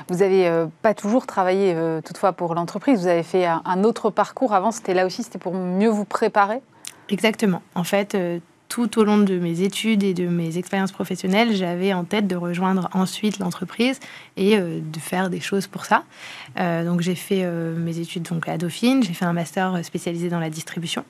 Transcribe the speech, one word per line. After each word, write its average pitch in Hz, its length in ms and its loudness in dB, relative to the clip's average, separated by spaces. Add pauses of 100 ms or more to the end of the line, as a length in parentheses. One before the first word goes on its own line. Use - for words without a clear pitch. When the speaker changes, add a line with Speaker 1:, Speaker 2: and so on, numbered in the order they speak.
Speaker 1:
Vous 180 140 2
avez, 190 260 4
euh, 165 160 2 (160)
pas 214 140 4
toujours 220 320 0
travaillé, 190 480 2
euh, 160 260 0
toutefois 180 320 -2
pour 170 220 -2
l'entreprise. 180 460 0
Vous 175 60 0
avez 170 160 4
fait 180 220 2
un, 165 220 2
un 185 180 2
autre 226 240 2
parcours 214 460 0
avant. 202 160 4
C'était 196 240 -2
là 185 100 4
aussi, 185 200 -4
c'était - 140 -12
pour 175 140 -6
mieux 185 380 2
vous 208 160 0
préparer ? 214 560 0 (480)
Speaker 2:
Exactement. 208 500 2 (140)
En 175 100 0
fait, 202 300 0
euh, 175 240 0 (300)
tout 233 320 0
au 220 40 6
long 208 140 6
de 190 180 4
mes 170 260 0
études 202 420 2
et 190 100 2
de 175 140 -2
mes 170 280 -2
expériences 190 360 -2
professionnelles, 196 640 2
j'avais 185 360 0
en 180 120 -2
tête 202 240 0
de 185 80 -2
rejoindre 175 560 0
ensuite 190 480 -2
l'entreprise 196 580 -2 (380)
et, 208 200 4
euh, 170 240 0
de 156 200 -8
faire 185 280 -2
des 175 120 -4
choses 196 260 -2
pour - 200 -12
ça. 247 180 4 (520)
Euh, 170 280 0
donc 175 160 0
j'ai 175 160 0
fait, 190 260 -2
euh, 165 340 -4
mes 165 220 -4
études 170 240 -6
donc 165 260 -6
à 160 100 -2
Dauphine, 233 440 2
j'ai 175 100 0
fait 175 120 -4
un 170 80 2
master 175 520 -2
spécialisé 170 440 -4
dans 170 100 -2
la 160 120 -2
distribution. 160 600 -8